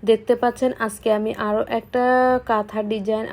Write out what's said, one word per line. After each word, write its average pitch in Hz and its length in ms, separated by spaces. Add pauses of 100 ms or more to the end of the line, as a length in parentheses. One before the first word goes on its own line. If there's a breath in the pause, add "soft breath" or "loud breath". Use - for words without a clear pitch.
দেখতে 214 320
পাচ্ছেন 247 440
আজকে 220 340
আমি 214 200
আরও 214 340
একটা 233 360 (420)
কাঁথা 214 380
ডিজাইন 214 500